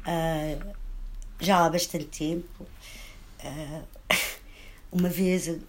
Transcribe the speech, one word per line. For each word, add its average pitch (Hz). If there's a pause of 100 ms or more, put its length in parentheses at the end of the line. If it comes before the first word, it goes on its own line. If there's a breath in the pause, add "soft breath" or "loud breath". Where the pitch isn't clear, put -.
Ah, 160 (840)
já 175
há 165
bastante 165
tempo. - (720 loud breath)
Ah, 147 (260)
<laughs> -
uma 180
vez, 180 (120)